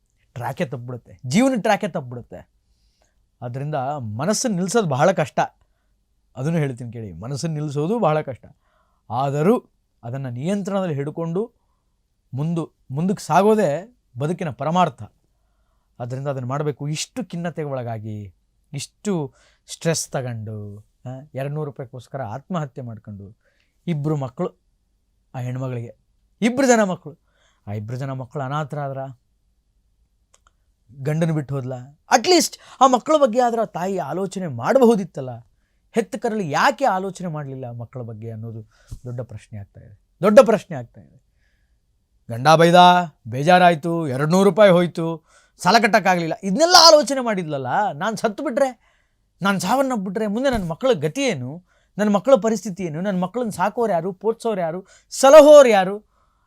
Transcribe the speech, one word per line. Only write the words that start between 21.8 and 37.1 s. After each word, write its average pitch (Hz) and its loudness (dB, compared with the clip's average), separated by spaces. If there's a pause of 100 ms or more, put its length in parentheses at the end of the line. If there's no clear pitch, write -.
ಆತ್ಮಹತ್ಯೆ 139 -10
ಮಾಡ್ಕೊಂಡು, 107 -16 (500)
ಇಬ್ರು 156 -2
ಮಕ್ಕಳು 139 -8 (760)
ಆ 127 -12
ಹೆಣ್ಮಗಳಿಗೆ, 123 -10 (440)
ಇಬ್ರು 247 0
ಜನ 233 4
ಮಕ್ಕಳು, 165 -8 (480)
ಆ 104 -10
ಇಬ್ರು 110 -8
ಜನ 135 -8
ಮಕ್ಕಳು 131 -10
ಅನಾಥರಾದ್ರ, 143 -8 (2000)
ಗಂಡನ 160 0
ಬಿಟ್ಟು 151 -4
ಹೋದ್ಲ, 131 -6 (440)
at 226 -4
least 339 2 (220)
ಆ 254 8
ಮಕ್ಕಳ 269 2
ಬಗ್ಗೆ 254 2
ಆದ್ರೆ 233 0
ಆ - -4
ತಾಯಿ 185 -6
ಆಲೋಚನೆ 180 -6
ಮಾಡಬಹುದಿತ್ತಲ್ಲ. 170 2 (640)
ಹೆತ್ತ 226 -4
ಕರಳು 214 -4
ಯಾಕೆ 185 0
ಆಲೋಚನೆ 190 -4